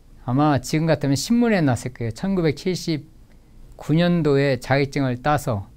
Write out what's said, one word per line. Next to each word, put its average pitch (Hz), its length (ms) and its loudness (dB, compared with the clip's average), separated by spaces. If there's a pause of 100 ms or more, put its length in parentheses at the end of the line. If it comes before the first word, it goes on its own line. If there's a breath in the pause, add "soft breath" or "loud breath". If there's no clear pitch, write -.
(260)
아마 139 340 2
지금 156 260 -2
같으면 143 300 2
신문에 226 460 2
났을 123 320 0
거예요. 113 180 -6
천구백칠십구 - 1800 -4
년도에 151 680 2
자격증을 139 640 -2
따서 131 560 -2